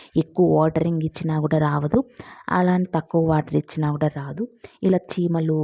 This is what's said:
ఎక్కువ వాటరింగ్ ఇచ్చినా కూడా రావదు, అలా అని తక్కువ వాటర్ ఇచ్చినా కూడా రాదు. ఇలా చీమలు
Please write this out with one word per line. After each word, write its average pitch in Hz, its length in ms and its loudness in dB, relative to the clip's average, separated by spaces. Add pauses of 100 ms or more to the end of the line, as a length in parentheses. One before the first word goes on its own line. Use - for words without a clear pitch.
(160)
ఎక్కువ 165 380 2
వాటరింగ్ 160 500 0
ఇచ్చినా 160 360 -4
కూడా 156 180 0
రావదు, 151 440 0 (480)
అలా 180 240 2
అని 185 200 0
తక్కువ 165 320 0
వాటర్ 156 300 0
ఇచ్చినా 151 360 -2
కూడా 147 240 -2
రాదు. 143 300 -8 (380)
ఇలా 185 220 2
చీమలు 165 580 -2